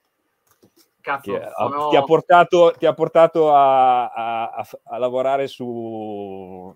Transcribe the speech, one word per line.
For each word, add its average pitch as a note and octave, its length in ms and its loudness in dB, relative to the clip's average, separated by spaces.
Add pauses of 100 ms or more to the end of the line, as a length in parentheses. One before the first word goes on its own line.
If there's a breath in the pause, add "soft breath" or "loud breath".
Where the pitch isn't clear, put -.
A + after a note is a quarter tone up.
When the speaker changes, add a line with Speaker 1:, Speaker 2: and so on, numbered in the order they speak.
(1000)
Speaker 1:
Cazzo, C3+ 320 -8
Speaker 2:
che F2 100 -6
ha, - 80 -14
Speaker 1:
sono C#3 380 -6
Speaker 2:
ti D3 80 2
ha - 80 2
portato, E3+ 760 4
ti D#3+ 80 -2
ha D3+ 80 2
portato D#3+ 580 2
a, C3 560 4
a, A2+ 420 -6
a A2+ 120 -10
f-, - 220 -18
a A#2 140 -12
lavorare C3 500 -2
su, G2+ 1300 -12